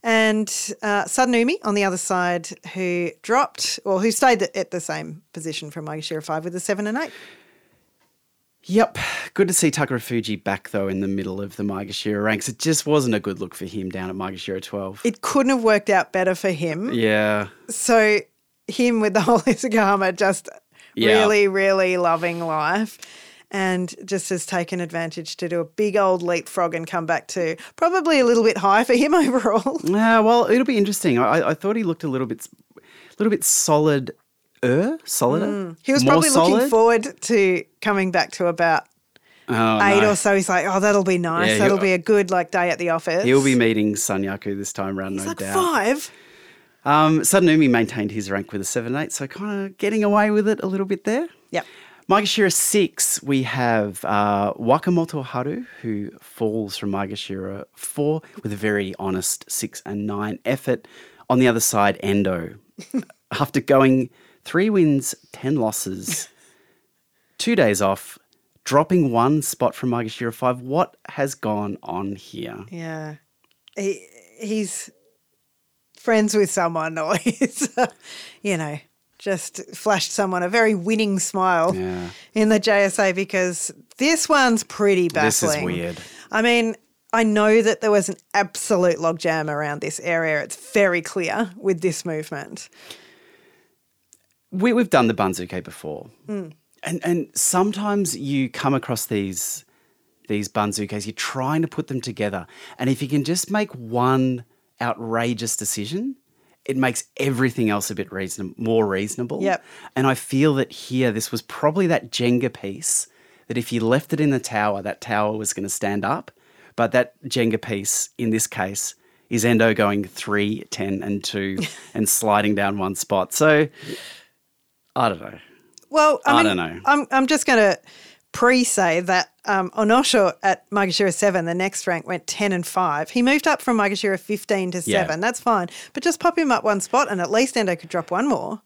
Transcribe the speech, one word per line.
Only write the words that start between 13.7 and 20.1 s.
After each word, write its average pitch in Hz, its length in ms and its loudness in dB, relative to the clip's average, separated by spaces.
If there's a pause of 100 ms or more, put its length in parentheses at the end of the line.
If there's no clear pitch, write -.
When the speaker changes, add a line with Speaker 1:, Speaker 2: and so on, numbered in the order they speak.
Speaker 2:
down 92 200 -8
at 92 60 -10
Maegashira 95 460 -8
twelve. 98 440 -10
Speaker 1:
It - 160 -4
couldn't 269 300 0
have 247 120 0
worked 214 260 2
out 190 220 2
better 185 240 0
for 190 160 -2
him. 165 420 -4
Speaker 2:
Yeah. 107 540 2 (220)
Speaker 1:
So 214 500 4 (480)
him 240 320 2
with 208 140 2
the 208 80 4
<laughs> 160 60 0
whole 233 120 6
Isagama 202 760 2